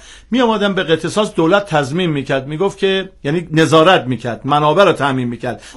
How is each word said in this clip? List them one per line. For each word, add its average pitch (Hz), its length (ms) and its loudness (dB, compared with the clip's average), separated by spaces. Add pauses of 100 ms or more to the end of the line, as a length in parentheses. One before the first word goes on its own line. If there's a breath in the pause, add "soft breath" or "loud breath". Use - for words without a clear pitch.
(300 loud breath)
می‌آمدن 214 440 0
به 185 80 -2
قطعه 160 280 -2
ساز، 202 240 -2
دولت 170 320 2
تضمین 156 440 -2
می‌کرد، 135 360 -4
می‌گفت 175 320 -4
که، 190 340 -2 (120)
یعنی 160 280 -4
نظارت 156 540 4
می‌کرد، 123 380 -6
منابع 151 400 2
رو 170 80 4
تضمین 131 360 -2
می‌کرد، 120 340 -8 (140 loud breath)